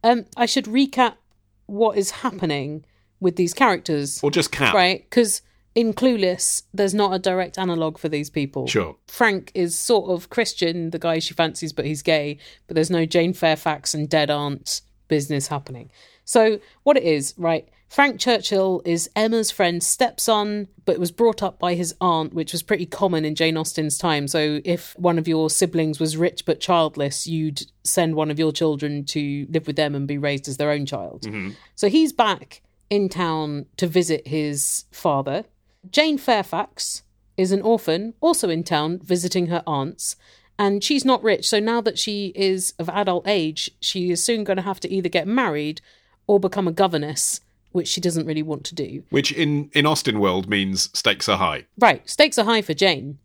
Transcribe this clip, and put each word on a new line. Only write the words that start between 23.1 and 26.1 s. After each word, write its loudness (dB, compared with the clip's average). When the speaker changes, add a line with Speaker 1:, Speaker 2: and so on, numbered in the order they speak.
Speaker 1:
in -2
Jane 2
Austen's -2
time. 0
So 0
if -4
one 2
of -4
your 2
siblings 0
was -2